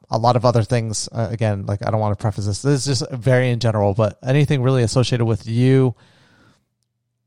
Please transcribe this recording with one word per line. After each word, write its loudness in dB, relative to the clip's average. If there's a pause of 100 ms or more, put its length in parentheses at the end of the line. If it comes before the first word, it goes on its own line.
a -2
lot 2
of 0
other 4
things. -4
Uh, -6
again, -2
like, -4
I -2
don't -2
wanna -2
preface -4
this. -4
This 0
is -2
just -8
very 0
in -2
general, 2
but 0
anything 0
really 2
associated 0
with -2
you 2 (1300)